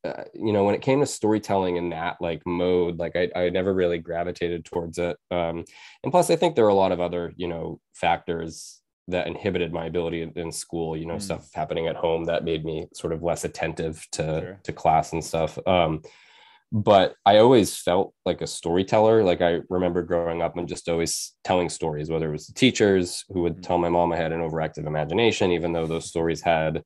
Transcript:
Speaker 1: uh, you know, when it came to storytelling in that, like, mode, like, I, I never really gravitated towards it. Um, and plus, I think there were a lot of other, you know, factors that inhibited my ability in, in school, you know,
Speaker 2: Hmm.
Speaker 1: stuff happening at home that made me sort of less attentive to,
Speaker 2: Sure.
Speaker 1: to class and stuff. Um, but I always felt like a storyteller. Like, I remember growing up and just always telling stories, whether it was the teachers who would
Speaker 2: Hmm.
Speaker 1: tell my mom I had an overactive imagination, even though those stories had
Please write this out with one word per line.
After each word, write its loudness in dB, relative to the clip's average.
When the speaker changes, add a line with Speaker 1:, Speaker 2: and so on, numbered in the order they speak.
Speaker 1:
uh, -8
you -2
know, 4
when 4
it -2
came 2
to 4
storytelling 0
in -2
that, -6
like, -4
mode, 0
like, -4
I, 0
I 0
never 0
really 0
gravitated -6
towards -6
it. -2
Um, -2
and -4
plus, 4
I 4
think 2
there 6
were 8
a 6
lot 4
of -2
other, -4
you -6
know, -8
factors -4
that -2
inhibited -2
my -6
ability -4
in, -10
in -6
school, -6
you -8
know, -6
Speaker 2:
Hmm. -8
Speaker 1:
stuff -8
happening -4
at -4
home 0
that -2
made -2
me -6
sort -6
of -4
less -2
attentive -6
to, -4
Speaker 2:
Sure. -4
Speaker 1:
to -8
class 2
and -4
stuff. -4
Um, 2
but 4
I 8
always 6
felt 0
like -2
a -6
storyteller. 2
Like, 2
I 2
remember 0
growing -2
up -2
and -6
just -8
always -4
telling 2
stories, -6
whether -2
it -4
was -8
the -20
teachers 2
who -4
would -2
Speaker 2:
Hmm. -18
Speaker 1:
tell 0
my 2
mom 2
I -2
had -2
an -4
overactive -4
imagination, 0
even -2
though -2
those -4
stories -2
had 0